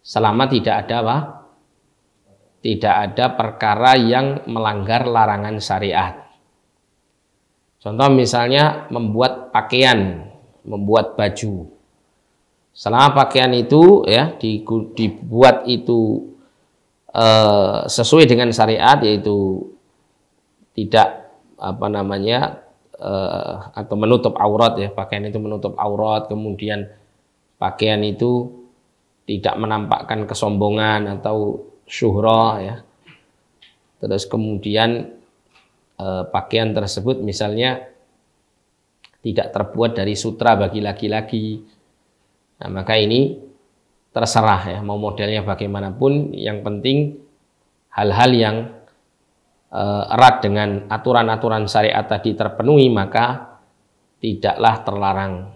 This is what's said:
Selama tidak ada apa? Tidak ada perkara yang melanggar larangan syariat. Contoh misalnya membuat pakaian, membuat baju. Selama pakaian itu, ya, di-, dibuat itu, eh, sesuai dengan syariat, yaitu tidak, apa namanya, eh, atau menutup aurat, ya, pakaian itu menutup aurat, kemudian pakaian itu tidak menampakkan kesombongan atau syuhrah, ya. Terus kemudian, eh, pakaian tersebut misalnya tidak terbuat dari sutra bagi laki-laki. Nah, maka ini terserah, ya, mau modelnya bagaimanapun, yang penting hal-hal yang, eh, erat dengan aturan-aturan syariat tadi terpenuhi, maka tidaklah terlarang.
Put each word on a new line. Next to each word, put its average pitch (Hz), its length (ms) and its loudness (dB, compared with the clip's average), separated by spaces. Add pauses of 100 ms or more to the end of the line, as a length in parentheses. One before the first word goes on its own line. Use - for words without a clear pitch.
Selama 110 480 0
tidak 107 320 0
ada 113 140 -6 (100)
apa? 123 120 0 (1400)
Tidak 104 380 0 (180)
ada 123 240 -2
perkara 110 640 2
yang 131 480 0
melanggar 113 560 -2
larangan 107 560 0
syariat. 92 640 -4 (1500)
Contoh 120 320 0
misalnya 131 800 2
membuat 117 640 -2
pakaian, 110 720 2 (400)
membuat 104 480 0
baju. 101 560 -4 (1040)
Selama 131 400 2
pakaian 127 400 4
itu, 151 560 8
ya, 135 320 2
di-, 107 240 -4 (320)
dibuat 117 720 4
itu, 113 640 0 (800)
eh, 107 720 4
sesuai 151 400 6
dengan 120 240 4
syariat, 117 560 4
yaitu 98 640 0 (1040)
tidak, - 560 0 (320)
apa 98 320 -6
namanya, 101 720 -2 (300)
eh, 92 580 -6 (200)
atau 104 240 -8
menutup 113 400 4
aurat, 110 440 2
ya, 101 80 -4
pakaian 104 400 -8
itu 110 80 -8
menutup 104 400 -6
aurat, 107 480 -2
kemudian 104 640 -8 (720)
pakaian 104 400 0
itu 120 480 -2 (800)
tidak 101 320 -4
menampakkan 107 640 -4
kesombongan 104 920 -2
atau 107 500 -4 (160)
syuhrah, 110 800 2
ya. 107 120 -10 (1200)
Terus 104 300 -4
kemudian, 110 840 -2 (880)
eh, 92 320 -6
pakaian 110 400 -4
tersebut 104 480 -6
misalnya 107 640 -6 (1400)
tidak - 320 -6
terbuat 113 460 -2
dari 101 180 -4
sutra 113 400 0
bagi 98 240 -2
laki-laki. 107 880 -6 (960)
Nah, 95 80 -10
maka 95 240 -2
ini 110 480 0 (720)
terserah, 98 560 2
ya, 98 80 -8
mau 104 160 -8
modelnya 104 480 -4
bagaimanapun, 101 880 -2
yang 104 320 -8
penting 135 560 -2 (720)
hal-hal 104 400 2
yang, 113 260 2 (1160)
eh, 101 300 -2 (120)
erat 120 300 4
dengan 104 400 -2
aturan-aturan 113 800 0
syariat 107 400 0
tadi 104 320 -4
terpenuhi, 123 560 4
maka 117 640 -2 (640)
tidaklah 110 540 0 (100)
terlarang. 98 500 -4 (200)